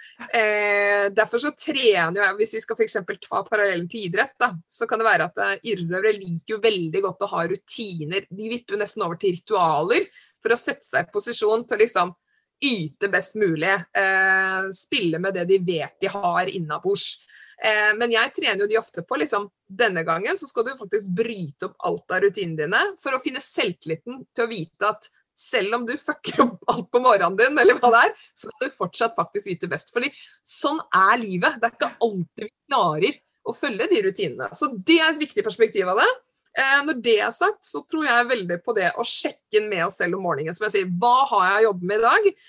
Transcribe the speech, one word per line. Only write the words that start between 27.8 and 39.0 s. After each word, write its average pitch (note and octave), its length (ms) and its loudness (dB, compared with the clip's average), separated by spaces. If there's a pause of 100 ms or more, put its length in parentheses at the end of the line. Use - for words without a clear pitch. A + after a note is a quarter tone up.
det A#3 180 8
er, G#4+ 60 -6 (200)
så - 140 -10
skal - 180 -6
du - 80 -14
fortsatt A3+ 400 -2
faktisk G3+ 320 -4
yte F3+ 220 -6
best. - 240 -8
Fordi B3+ 180 -2 (320)
sånn D4+ 360 -2 (140)
er F#3+ 240 4
livet. A3+ 440 -2
Det A#3 80 4
er - 80 -16
ikke - 240 -2
alltid G3+ 420 -4
vi G#3 80 -12 (180)
klarer G3 440 2 (340)
å A#3 80 -6
følge A#3+ 320 -4
de F4 140 2
rutinene. F#3+ 520 -4
Så C4 300 -6
det E4 160 6
er D#4+ 140 2
et D4+ 60 -8 (100)
viktig G3 160 -2
perspektiv A3 420 0
av F#3 160 0
det. G#4+ 60 6 (480)
Eh, C4+ 260 4
når D4 180 -2
det A3 200 4
er G#3+ 100 0
sagt, G4 320 -2
så - 220 -8
tror D#4 220 -4
jeg A#3+ 200 4
veldig G3 280 -2 (100)
på A#3+ 100 -2
det F#3+ 120 2 (100)
å A#3+ 80 -2